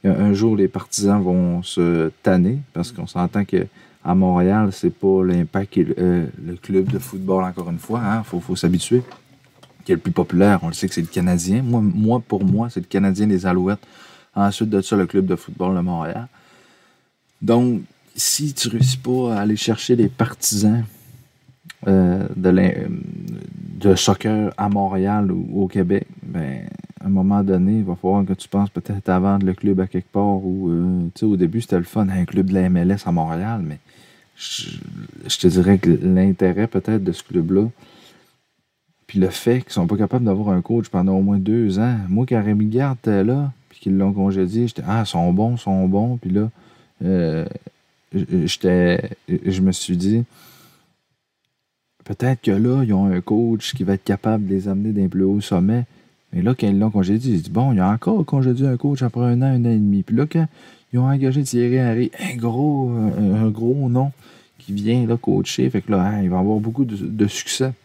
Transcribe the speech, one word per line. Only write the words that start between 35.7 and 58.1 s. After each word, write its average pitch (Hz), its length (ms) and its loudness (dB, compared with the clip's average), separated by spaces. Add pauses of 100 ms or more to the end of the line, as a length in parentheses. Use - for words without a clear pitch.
que 85 120 2
l'intérêt 92 760 2
peut-être 104 360 -2
de 90 100 -2
ce - 100 -8
club-là, 95 460 0 (1400)
puis 101 120 -4
le 92 100 4
fait 123 340 0
qu'ils - 100 -14
sont 90 140 0
pas 101 100 0
capables 113 280 0
d'avoir 104 260 0
un 90 100 2
coach 113 280 -2
pendant 95 260 0
au 95 80 2
moins 101 160 2
deux 104 400 0
ans. 120 180 0 (120)
Moi, 110 200 0
quand 117 160 0
Rémi 107 220 2
Garde 127 320 -2
était 101 260 0
là, 139 260 0 (200)
puis - 100 -20
qu'ils 95 160 0
l'ont 98 160 2
congédié, 98 560 0
j'étais, « - 180 -10
Ah, 110 180 0
ils - 40 -8
sont 87 240 0
bons, 113 240 2
ils - 20 -6
sont 95 300 0
bons. » 110 320 0
Puis 90 100 -6
là, 107 200 0 (540)
euh, 82 400 0 (720)
j-, 98 120 -2 (180)
j'étais, 90 680 0 (180)
je 92 340 -2
me 95 100 2
suis 90 240 -4
dit, 104 260 0 (1900)
peut-être 123 320 -2
que 113 80 2
là, 120 320 2
ils 110 100 2
ont 98 140 4
un 92 140 2
coach 110 520 0
qui 98 120 -4
va 98 100 2
être 95 80 -4
capable 107 440 0
de 95 80 -2
les 95 120 -2
amener 101 240 -2
d'un 101 160 0
plus 95 160 0
haut 101 180 2
sommet. 104 440 0 (480)
Mais 87 100 -2
là, 117 160 2
quand 113 80 0
ils 98 100 2
l'ont 107 140 2
congédié, 104 440 0
ils 82 80 0
disent, « 67 100 -10
Bon, 127 180 2
il 117 60 2
y 92 40 2
a 92 80 2
encore 165 380 0